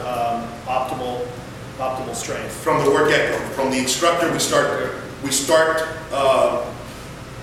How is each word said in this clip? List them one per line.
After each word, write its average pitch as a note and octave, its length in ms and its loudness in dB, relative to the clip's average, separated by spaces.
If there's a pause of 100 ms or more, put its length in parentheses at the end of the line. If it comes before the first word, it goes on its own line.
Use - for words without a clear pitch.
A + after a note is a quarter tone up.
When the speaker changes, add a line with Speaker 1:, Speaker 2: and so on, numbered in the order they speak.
Speaker 1:
um, A#2 420 -2 (180)
optimal, C#3 600 -2 (520)
optimal C3 360 -4
strength? - 380 -6
Speaker 2:
From D3 320 0
the C#3 60 6
word D3 180 6
get-go, C#3+ 300 2 (160)
from C3 160 0
the B2+ 80 2
instructor, E3 540 2
we C#3 60 0
start, - 560 2 (300)
we C#3 60 -2
start, D#3+ 520 4 (300)
uh, C3+ 500 4 (800)